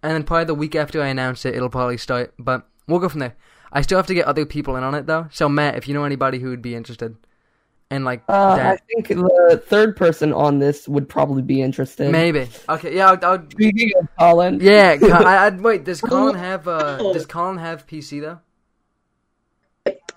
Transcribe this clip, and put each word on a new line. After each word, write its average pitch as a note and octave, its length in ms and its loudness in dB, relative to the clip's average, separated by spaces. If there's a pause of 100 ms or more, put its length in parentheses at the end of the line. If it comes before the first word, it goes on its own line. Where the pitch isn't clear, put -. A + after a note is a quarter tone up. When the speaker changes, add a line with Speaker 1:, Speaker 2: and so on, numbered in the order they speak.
Speaker 1:
and D#3 100 -4
then D#3 120 -4
probably E3 200 0
the D#3+ 100 -4
week D3+ 200 -6
after D3+ 260 -4
I C#3+ 80 -2
announce B2+ 380 -6
it, B2 80 -4
it'll B2 160 -4
probably B2 260 -4
start, B2 420 -6
but B2+ 280 -6 (200)
we'll E3+ 120 0
go F3 100 -2
from D3+ 120 -8
there. B2 140 -10 (380)
I C#3+ 80 -2
still F#3 180 0
have F#3 100 -2
to F#3+ 60 -2
get E3+ 120 0
other D3 180 -2
people C#3 320 -8
in B2+ 80 -6
on C3+ 100 -4
it, C#3+ 120 -8
though. D#3+ 240 -4
So, D3+ 180 -2
Matt, C#3+ 280 0
if B2+ 120 -10
you C#3+ 60 -6
know D3 100 -4
anybody C#3 340 -4
who B2+ 120 -8
would B2 100 -10
be A#2+ 140 -10
interested, A#2 420 -14 (720)
and, C#3 140 -6
like, B2 240 -6
Speaker 2:
Uh, G3 280 4
Speaker 1:
that - 100 0
Speaker 2:
I F#3+ 100 2 (160)
think A3+ 160 -6
the F3 580 4
third G#3+ 300 2
person D#3 380 0
on C#3+ 240 2
this C#3+ 280 -2
would C#3 220 -4
probably C#3 320 -2
be C3+ 220 -2
interested. C3+ 500 -4
Speaker 1:
Maybe. E3 340 0 (220)
Okay, D#3 260 -6
yeah, F#3+ 180 6
I'll, F3+ 120 0
I'll F3 260 -2
Speaker 2:
Speaking G#3+ 400 2 (100)
of D#3+ 80 -6 (100)
Colin. F3 420 4
Speaker 1:
Yeah, F#3+ 380 8
Co-, G#3 100 6
Speaker 2:
<laughs> F#3 40 6
Speaker 1:
I, F#3 340 6
I, - 20 4
wait, G3 360 0
does E3+ 180 -8
Colin C4 320 0
have, F3+ 340 -8
uh, D3+ 320 -4
Speaker 3:
Oh. G3 140 -2
Speaker 1:
does D#3+ 100 -6
Colin F3+ 320 -6
have E3 300 -12
P D#3 160 -16
C, D3 180 -14
though? D#3+ 200 -14 (1800)